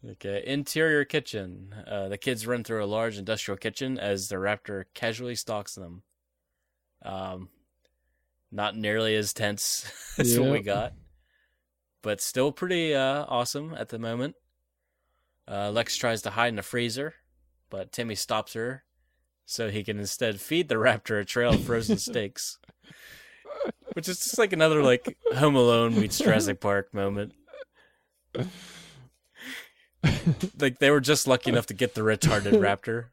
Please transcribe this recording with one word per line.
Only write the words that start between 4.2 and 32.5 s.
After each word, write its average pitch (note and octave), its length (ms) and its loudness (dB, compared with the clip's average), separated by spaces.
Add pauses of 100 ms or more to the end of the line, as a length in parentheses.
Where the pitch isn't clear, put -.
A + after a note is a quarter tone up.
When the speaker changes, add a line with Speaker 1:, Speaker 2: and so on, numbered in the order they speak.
Speaker 1:
the G2+ 80 -6
raptor G2+ 480 -4 (100)
casually A#2 420 -4
stalks G#2 400 -6
them. F2+ 260 -16 (1000)
Um, F#2 460 -10 (1000)
not G#2 260 -2
nearly A2 380 0
as G#2 180 0
tense - 580 -4 (140)
<laughs> - 140 -12
as A#2+ 200 4
what B2+ 120 4
we C#3 60 2
Speaker 2:
Yep. G#2 80 -4
Speaker 1:
got, G2+ 280 -2 (1080)
but G#2 180 -2
still C3+ 300 0
pretty, E3+ 440 -2
uh, C3+ 340 0
awesome C#3+ 460 -4
at - 160 -8
the A#2 100 -8
moment. A#2 340 -4 (1120)
Uh, G2+ 240 -4
Lex A2+ 260 -2
tries A2+ 260 -2
to G#2+ 80 -6
hide A#2 180 2
in A2+ 80 -4
the G2+ 60 -6
freezer, B2 520 -4 (560)
but F#2+ 220 -10
Timmy A2+ 240 -6
stops - 380 -4
her A#2+ 280 -6 (640)
so A2 240 -4
he G#2 140 -4
can G#2 160 -4
instead G#2 400 -2
feed E3 280 0
the A2+ 80 2
raptor A2 440 4
a G2 40 -2
trail A#2+ 300 4
of - 100 2
frozen A#2+ 340 0
<laughs> - 0 -
steaks. - 600 -6 (1300)
Which E3+ 160 -6
is F3+ 100 -6
just, - 200 -4
like, G#3 140 4
another, D#3+ 300 6
like, B2+ 340 4 (200)
Home C#3+ 180 6
Alone A#2 460 6
meets - 180 0
Jurassic G#2+ 420 2
Park G2+ 340 0
moment. G2+ 400 -2 (3250)
Like, C3+ 200 2
they C#3 120 8
were D3 100 8
just C3+ 280 2
lucky B2+ 220 4
enough A#2+ 160 2
to G#2+ 80 -8
get A#2 200 0
the A2 60 -4
retarded G#2+ 540 4